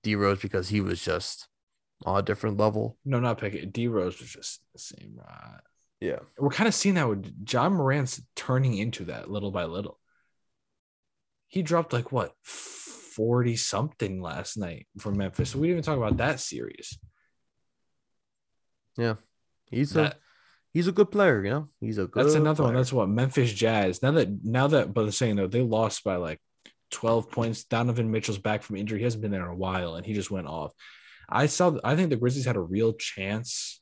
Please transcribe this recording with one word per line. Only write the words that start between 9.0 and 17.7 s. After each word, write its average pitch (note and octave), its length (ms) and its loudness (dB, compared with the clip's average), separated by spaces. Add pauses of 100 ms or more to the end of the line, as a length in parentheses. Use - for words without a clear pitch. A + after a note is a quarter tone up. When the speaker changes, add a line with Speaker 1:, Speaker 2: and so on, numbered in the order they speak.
Speaker 2:
that A#1+ 260 -10
little G2+ 200 -4
by F#2 120 -2
little. F2+ 360 -8 (1500)
He F#3 160 -2
dropped, E3 300 0
like, A#2+ 180 -2
what, A2+ 220 -2 (100)
forty - 1120 -2
something G2 680 -4
last E2 360 -8
night E2+ 300 -8 (120)
for G#2 120 -6
Memphis. G2 400 -2
So C3+ 80 -4
we D#3+ 80 2
didn't F3 120 0
even D3 40 -4
talk D3+ 140 0
about G#2+ 200 0
that C3+ 220 0
series. - 580 -10 (2000)